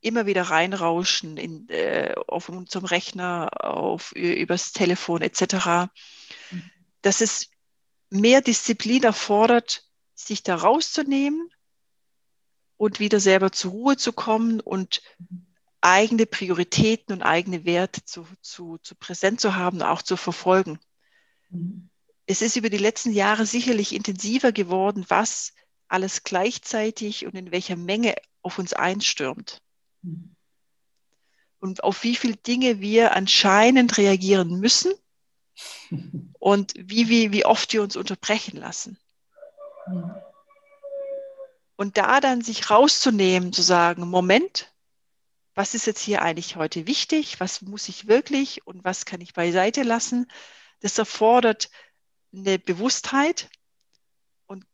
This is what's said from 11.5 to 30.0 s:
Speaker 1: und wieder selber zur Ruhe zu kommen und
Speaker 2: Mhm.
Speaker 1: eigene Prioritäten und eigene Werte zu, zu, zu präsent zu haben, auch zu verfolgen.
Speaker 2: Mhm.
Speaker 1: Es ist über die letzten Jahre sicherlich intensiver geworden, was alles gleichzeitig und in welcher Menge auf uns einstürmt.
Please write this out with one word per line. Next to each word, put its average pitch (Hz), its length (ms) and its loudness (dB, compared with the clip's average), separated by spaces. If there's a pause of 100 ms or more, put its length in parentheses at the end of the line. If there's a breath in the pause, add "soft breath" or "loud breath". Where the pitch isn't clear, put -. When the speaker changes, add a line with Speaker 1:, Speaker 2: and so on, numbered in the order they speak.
Speaker 1:
und 208 240 -2
wieder 208 200 2
selber 190 320 6
zur - 180 -6
Ruhe 247 260 2
zu 240 160 -4
kommen 226 480 0
und - 400 -6 (180 soft breath)
Speaker 2:
Mhm. 180 280 -18 (340)
Speaker 1:
eigene 214 460 4
Prioritäten 190 880 0
und 185 80 -10
eigene 175 420 -2
Werte 175 400 -2
zu, 170 220 -16 (160)
zu, 165 360 -16
zu - 180 -20
präsent 196 440 -2
zu 190 160 0
haben, 180 260 -2
auch - 200 -2
zu 185 140 -4
verfolgen. 185 640 0 (680)
Speaker 2:
Mhm. 175 400 -10 (380)
Speaker 1:
Es 190 160 -2
ist 226 140 0
über 220 140 -2
die 202 60 -2
letzten 214 360 -2
Jahre 208 340 2
sicherlich 226 480 -2
intensiver 208 580 -2
geworden, 190 560 -2
was - 460 -2 (340)
alles 190 360 -4
gleichzeitig 214 1000 -4
und 190 100 -12
in 185 160 -14
welcher 180 260 -4
Menge 202 380 -2 (280)
auf - 160 -8
uns 180 140 -6
einstürmt. - 920 -4 (400)